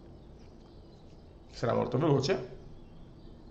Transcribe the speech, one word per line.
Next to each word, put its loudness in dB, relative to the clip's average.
Sarà 2
molto 4
veloce. 6